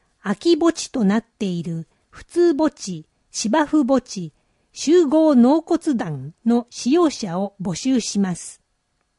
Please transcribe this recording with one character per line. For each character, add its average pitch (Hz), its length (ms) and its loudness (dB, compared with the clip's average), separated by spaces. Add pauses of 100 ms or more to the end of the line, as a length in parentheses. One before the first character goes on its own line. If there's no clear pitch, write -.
(240)
空 202 140 -4
き 339 180 2
墓 330 180 2
地 - 160 -12
と 240 140 -4
な 202 140 2
っ 226 80 -4
て - 200 -10
い 175 160 -4
る 165 260 -10 (220)
普 - 160 -20
通 339 300 2
墓 311 160 0
地、 165 340 -12 (260)
芝 226 340 -2
生 302 180 2
墓 254 180 2
地、 170 320 -10 (380)
集 339 340 2
合 302 300 4
納 254 260 6
骨 320 320 -2
壇 156 400 -6 (120)
の 233 240 0
使 - 240 -4
用 339 160 4
者 180 280 -8
を 196 240 -4
募 175 120 -4
集 262 260 -2
し - 200 -6
ま 190 140 0
す。 - 280 -16 (580)